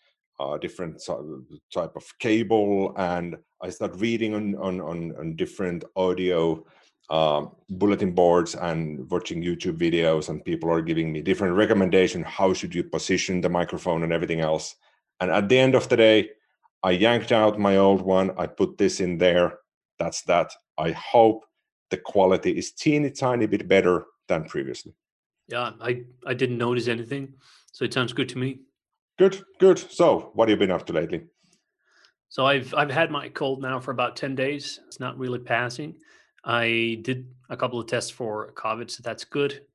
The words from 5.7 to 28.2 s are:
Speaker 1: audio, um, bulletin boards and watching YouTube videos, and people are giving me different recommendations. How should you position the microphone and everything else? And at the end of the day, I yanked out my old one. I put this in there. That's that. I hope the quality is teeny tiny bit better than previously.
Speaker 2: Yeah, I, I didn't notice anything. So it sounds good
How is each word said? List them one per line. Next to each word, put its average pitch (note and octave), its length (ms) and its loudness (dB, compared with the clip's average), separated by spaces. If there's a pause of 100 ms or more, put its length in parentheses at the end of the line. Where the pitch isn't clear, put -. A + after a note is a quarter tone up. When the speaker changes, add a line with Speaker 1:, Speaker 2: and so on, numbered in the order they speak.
Speaker 1:
audio, F2+ 680 0 (460)
um, D2+ 400 0 (180)
bulletin F#2+ 440 0
boards F2 420 4
and D#2+ 560 -6
watching E2+ 320 -4
YouTube E2+ 340 -4
videos, E2 520 2
and D2+ 160 -8
people E2 260 -2
are E2 100 2
giving D#2+ 320 -2
me D#2 80 -6
different F2+ 360 0
recommendations. F#2+ 680 4
How F#2+ 300 0
should F2+ 180 -8
you F2 120 -2
position F2+ 560 -2
the F2+ 80 2
microphone F2 560 -2
and E2 80 0
everything E2 260 -2
else? D#2 380 -2 (420)
And - 100 -2
at G2 200 2
the B2+ 100 6
end C3 160 6
of A#2+ 140 2
the B2 80 2
day, A2 340 6 (540)
I F#2 80 2
yanked A2 400 2
out G#2+ 260 4
my G2 200 4
old G2 240 6
one. F#2 360 2
I E2+ 80 -2
put - 320 -2
this G2 220 2
in F2+ 180 -2
there. F2 400 4 (400)
That's E2 240 -6
that. E2+ 300 0 (260)
I D#2+ 140 -2
hope A2 520 2 (460)
the F#2+ 60 -2
quality F#2+ 600 2
is F2 140 -6
teeny D3 400 0
tiny B2 360 0
bit G2+ 200 -2
better F2+ 380 4 (240)
than E2 160 -2
previously. C#2 480 -10 (560)
Speaker 2:
Yeah, A#2+ 320 -4
I, B2 220 -4 (220)
I C3 100 -4
didn't B2 240 -2
notice A#2+ 280 0
anything. B2+ 480 -6 (380)
So - 120 -8
it A2 80 -4
sounds A#2+ 200 -2
good C3 160 -4